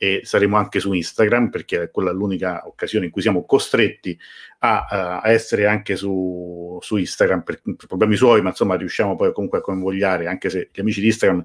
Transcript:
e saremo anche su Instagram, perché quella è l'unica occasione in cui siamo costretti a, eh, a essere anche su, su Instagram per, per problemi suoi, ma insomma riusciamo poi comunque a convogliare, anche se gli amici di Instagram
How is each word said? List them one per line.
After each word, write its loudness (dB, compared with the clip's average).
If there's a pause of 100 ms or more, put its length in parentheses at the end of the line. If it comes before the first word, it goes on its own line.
e 0
saremo 2
anche 0
su -2
Instagram, 2
perché -4
quella -2
è -4
l'unica -4
occasione -4
in -6
cui -6
siamo 0
costretti 2 (440)
a, 2
eh, -4
a 0
essere 2
anche 0
su, -6
su -4
Instagram 0
per, -8
per -10
problemi 2
suoi, 6
ma -2
insomma 0
riusciamo -2
poi 2
comunque -4
a 0
convogliare, -2
anche -4
se -6
gli -12
amici -2
di 2
Instagram 2